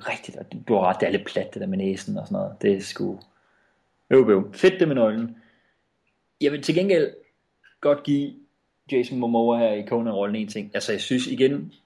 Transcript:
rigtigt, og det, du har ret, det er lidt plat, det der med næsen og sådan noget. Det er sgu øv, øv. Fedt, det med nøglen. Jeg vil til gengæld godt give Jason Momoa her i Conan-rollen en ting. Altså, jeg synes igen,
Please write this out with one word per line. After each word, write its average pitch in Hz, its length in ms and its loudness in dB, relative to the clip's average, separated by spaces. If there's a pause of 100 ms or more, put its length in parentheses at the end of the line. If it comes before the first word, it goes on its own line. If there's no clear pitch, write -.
rigtigt, - 280 -12
og - 140 -16
det, - 160 -12
du 117 60 0
har 101 80 4
ret, 92 180 2
det 101 80 0
er 87 40 -2
lidt 95 140 -2
plat, - 280 -6
det 101 80 -10
der 98 60 -6
med 95 100 -4
næsen 98 400 -4
og - 100 -10
sådan 98 140 -4
noget. 98 200 -10
Det 101 120 4
er 98 80 -2
sgu 98 380 -8 (880)
øv, 127 200 6
øv. 95 240 2
Fedt, 185 260 2
det 165 80 4
med 143 80 0
nøglen. 113 400 0 (1080)
Jeg 143 100 2
vil 143 100 -8
til 156 140 0
gengæld 180 380 2 (680)
godt 143 220 2
give 143 300 0 (580)
Jason 127 260 0
Momoa 117 400 2
her 113 160 2
i 104 140 -6
Conan-rollen 104 480 -2
en 107 120 -6
ting. 104 260 -10
Altså, 104 180 -4
jeg 98 100 -4
synes 127 260 -2
igen, 135 460 0 (120)